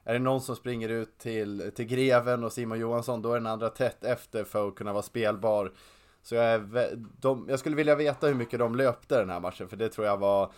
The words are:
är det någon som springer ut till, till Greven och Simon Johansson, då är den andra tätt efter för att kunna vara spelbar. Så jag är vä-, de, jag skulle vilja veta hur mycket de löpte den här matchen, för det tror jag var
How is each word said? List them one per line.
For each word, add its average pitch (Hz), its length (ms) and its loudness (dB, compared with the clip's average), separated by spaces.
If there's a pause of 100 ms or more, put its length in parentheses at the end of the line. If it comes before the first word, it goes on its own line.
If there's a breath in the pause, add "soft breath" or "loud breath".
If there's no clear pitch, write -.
är 113 80 -4
det 120 60 2
någon 131 220 2
som 123 160 -6
springer 117 320 -6
ut 113 300 -4
till, 104 580 -4
till 120 80 -4
Greven 123 600 2
och 110 80 -4
Simon 113 260 -4
Johansson, 117 440 -2
då 117 80 -2
är 120 40 0
den 117 120 -2
andra 113 240 -2
tätt - 340 -4
efter 117 400 -4
för 104 240 -2
att 95 60 -8
kunna 104 180 -6
vara 101 100 -2
spelbar. 107 720 0 (500 soft breath)
Så - 120 -8
jag 117 100 4
är 113 140 4
vä-, 110 480 -2 (140)
de, 131 280 0
jag 135 100 0
skulle 151 180 -2
vilja 151 180 4
veta 147 320 0
hur 143 80 4
mycket 120 240 -4
de 117 160 2
löpte 131 440 2
den 95 120 0
här 87 100 -4
matchen, 90 280 -8
för 101 80 -14
det 110 120 -2
tror 107 180 -4
jag 101 100 2
var 98 420 2